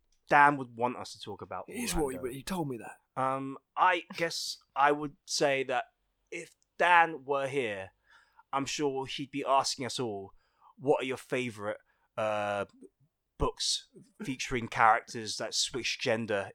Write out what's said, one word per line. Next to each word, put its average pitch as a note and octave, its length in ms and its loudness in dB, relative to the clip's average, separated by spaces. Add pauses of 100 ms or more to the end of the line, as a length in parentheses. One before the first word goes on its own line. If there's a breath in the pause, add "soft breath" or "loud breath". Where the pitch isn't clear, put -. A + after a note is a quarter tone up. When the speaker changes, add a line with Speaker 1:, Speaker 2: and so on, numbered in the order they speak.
(300)
Speaker 1:
Dan D3 280 8
would A#2+ 180 -10
want A#2 220 -2
us F#2+ 160 -12
to G#2+ 80 -20
talk G2+ 200 -12
about F#2 260 -10
Speaker 2:
It - 100 -16
is G#3+ 180 -4
what D3+ 140 0
he, C3 80 -8
Speaker 1:
Orlando. B2+ 180 -8
Speaker 2:
he C3+ 80 -12
told F3 260 -4
me B2 100 -6
that. - 420 -10
Speaker 1:
Um, C3+ 360 -4 (200)
I F3+ 240 4 (160)
guess - 400 -4 (180)
I C#3+ 160 6
would D3 220 -2 (120)
say C#3 400 0
that B2 200 -2 (460)
if E3 200 -14 (260)
Dan E3 480 6
were C#3 220 0
here, G#2+ 440 -4 (600 soft breath)
I'm C3+ 140 0
sure C3+ 400 -2
he'd C3 260 -10
be C#3 160 -6
asking C3 380 2
us - 140 -6
all, G2 340 -6 (460 soft breath)
"What C3 240 2
are - 20 -4
your B2+ 120 -4
favourite, G#2+ 600 -6 (400)
uh, G#2 480 -2 (720)
books - 500 -4 (360)
featuring B2+ 440 -6
characters A2+ 680 2
that A2 160 -8
switch - 460 -2
gender A2 560 0